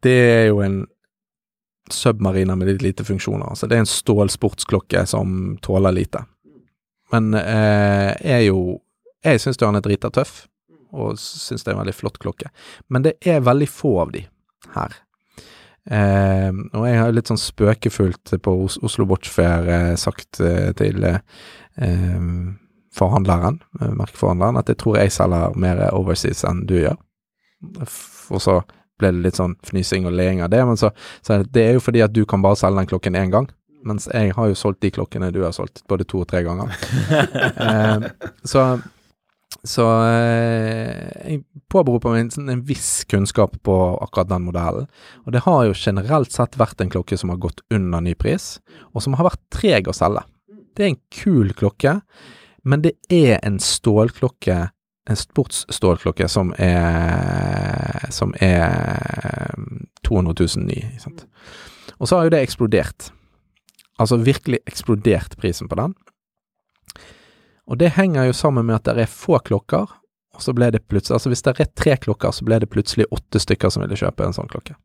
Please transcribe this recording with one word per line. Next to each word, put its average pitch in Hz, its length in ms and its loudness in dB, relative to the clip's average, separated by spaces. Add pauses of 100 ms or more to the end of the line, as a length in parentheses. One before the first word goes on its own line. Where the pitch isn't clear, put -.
det 127 140 6 (120)
er 113 220 6
jo 101 100 2
en 98 220 -2 (1080)
Submariner 95 640 0
med 90 100 0
litt 98 140 0
lite 95 240 -2
funksjoner. 101 460 -4
Altså, - 180 -8
det 117 80 2
er 113 60 4
en 98 60 -2
stålsportsklokke 101 1160 0
som 95 560 -4
tåler 95 320 2
lite. 95 300 -4 (880)
Men, 113 160 2 (100)
eh, 104 760 2 (100)
er 131 220 2
jo, 92 320 0 (420)
jeg 147 180 4
synes 131 220 -4
jo 113 60 2
han 104 100 2
er 98 80 -2
drita 107 240 0
tøff, - 380 -4 (440)
og 107 280 -6
synes - 440 -12
det - 60 -6
er 98 60 -2
en 101 80 -6
veldig 98 100 -6
flott - 240 -8
klokke. - 320 -10 (400)
Men 131 160 0
det 160 160 4
er 160 240 2
veldig 139 240 4
få - 220 -2 (100)
av - 140 -4
de 90 80 -10 (500)
her. - 220 -8 (920)
Eh, 98 640 2 (240)
og 110 140 0
jeg 120 100 4
har 113 160 4
litt 113 160 0
sånn 110 80 0
spøkefullt - 1040 0
på 95 120 2 (120)
Os-, - 160 -6
Oslo 107 240 -2
Watch 92 240 -2
Fair, 87 400 2
eh, 87 260 2
sagt, - 460 -6
eh, 90 320 0
til, 101 320 0
eh, 90 140 2 (580)
eh, 90 480 0 (680)
forhandleren, 95 640 2 (200)
eh, 110 140 -2
merkeforhandleren, 104 640 0
at 107 100 -2
jeg 110 140 0
tror 107 160 2
jeg 101 140 4
selger 90 440 0
mer 92 280 0 (100)
overseas 92 500 -2
enn 87 220 -2
du 92 140 2
gjør. - 180 0 (840)
F-, - 480 -16
og 95 100 -2
så 92 160 2 (400)
ble 101 140 4
det 90 140 0
litt 92 100 0
sånn 90 260 -2
fnysing 92 460 -4
og 87 80 -2
leing 92 260 0
av 85 80 -4
det, 117 140 4
men 117 140 2
så, 107 120 2 (320)
så 104 220 2
det 113 240 2
er 117 80 4
jo 123 80 2
fordi 117 180 2
at 107 140 2
du 113 100 4
kan 98 160 0
bare 98 140 4
selge 98 240 0
den 92 80 -2
klokken 92 280 -2
en 95 140 0
gang, 117 200 0 (340)
mens 107 240 -6
jeg 107 260 0
har 110 140 0
jo 98 80 2
solgt 101 260 -4
de 101 80 2
klokkene 92 440 -6
du 95 100 -2
har 85 80 -2
solgt, - 340 -10
både 98 220 -2
to 92 160 -4
og - 80 -8
tre 90 100 0
ganger. 87 300 -6
<laughs> - 80 -12 (760)
Eh, 110 500 0 (380)
så, - 180 2 (1000)
så, - 200 0 (200)
eh, 113 1080 0 (160)
jeg 151 160 -6 (260)
påberoper 123 460 2
meg 113 100 2
en, 117 80 -4
sånn, 143 180 -10
en 123 140 -4
viss - 400 -4
kunnskap - 600 0
på 98 120 2 (240)
akkurat 95 320 -2
den 90 160 -2
modellen, 87 400 -4 (380)
og 120 100 -4
det 123 80 2
har 151 220 4
jo 101 100 2
generelt 113 560 0
sett - 240 -4
vært 117 240 0
en 92 140 -2
klokke 92 260 -2
som 90 140 -4
har 90 100 -8
gått 85 240 -6
under 90 340 0
ny 87 140 -2
pris, - 460 -4 (320)
og 107 100 -6
som 135 160 -2
har 170 80 4
vært - 220 -2
treg 117 420 0
å - 60 -4
selge. 95 260 0 (480)
Det 202 140 -2
er 175 80 0
en - 160 -10
kul 120 420 2
klokke, 135 460 0 (680)
men 143 160 2
det 160 140 2 (140)
er 151 340 6
en 101 160 -2
stålklokke, 107 1040 0 (460)
en 107 120 -2
sportsstålklokke - 1080 -2
som 92 300 0
er, 50 1500 0
som - 220 -2 (100)
er - 1120 0 (460)
to - 180 0
hundre 85 160 2
tusen 90 320 0
ny, - 160 -4
ikke 117 220 -12
sant? - 220 -18 (680)
Og - 160 -6
så 185 80 4
har 170 80 4
jo 165 80 4
det 151 80 4
eksplodert. 110 720 -2 (880)
Altså 117 200 2
virkelig 120 460 0
eksplodert - 720 0
prisen - 320 -6
på 82 80 -4
den. 147 160 -4 (1700)
Og 127 100 -6
det 165 180 4
henger 156 320 2
jo 127 60 2
sammen 131 340 0
med 113 100 2
at 120 120 -2
det 113 160 2
er - 40 -6
få - 300 0
klokker, 160 480 -2 (480)
og - 80 -16
så 131 100 -2
ble 120 200 2
det 110 120 0
plutselig, 107 300 -2
altså 123 160 0
hvis - 140 -2
det 131 100 2
er 151 160 0
tre - 260 2
klokker, - 380 -2
så - 100 -8
ble 113 160 4
det 107 80 -4
plutselig - 440 0
åtte - 280 -4
stykker - 300 0
som 98 140 -4
ville 98 120 -6
kjøpe 95 280 -2
en 92 100 -4
sånn - 160 -8
klokke. - 340 -14